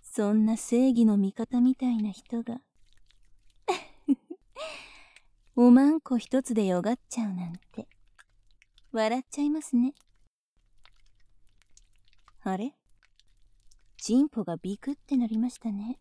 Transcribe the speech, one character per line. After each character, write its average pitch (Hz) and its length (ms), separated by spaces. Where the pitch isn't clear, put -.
そ 208 280
ん 214 140
な 220 100
正 247 340
義 233 160
の 208 120
味 196 160
方 240 260
み 254 160
た 254 140
い 233 80
な 214 140
人 233 320
が、 247 180
<laughs> - 1900
お 247 160
ま 269 180
ん 320 120
こ 240 180
一 262 240
つ 240 100
で 208 140
よ 180 160
が 220 100
っ - 60
ち - 100
ゃ 220 80
う 196 60
な 180 160
ん 165 40
て、 - 180
笑 220 280
っ - 100
ち - 100
ゃ - 40
い 294 60
ま 302 120
す - 140
ね。 247 200
あ 190 120
れ？ 226 220
チ 247 240
ン 294 80
ポ 214 140
が 170 140
ビ 196 200
ク - 140
っ 285 40
て - 220
な 240 100
り 220 120
ま 247 100
し - 100
た 226 120
ね。 208 300